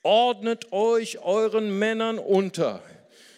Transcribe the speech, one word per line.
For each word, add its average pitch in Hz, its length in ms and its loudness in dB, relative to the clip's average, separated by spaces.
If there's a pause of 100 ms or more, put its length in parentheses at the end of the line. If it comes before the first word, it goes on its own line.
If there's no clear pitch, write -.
ordnet 226 680 0
euch 226 480 0
euren 214 580 0
Männern 220 420 -2
unter, 170 640 0 (540)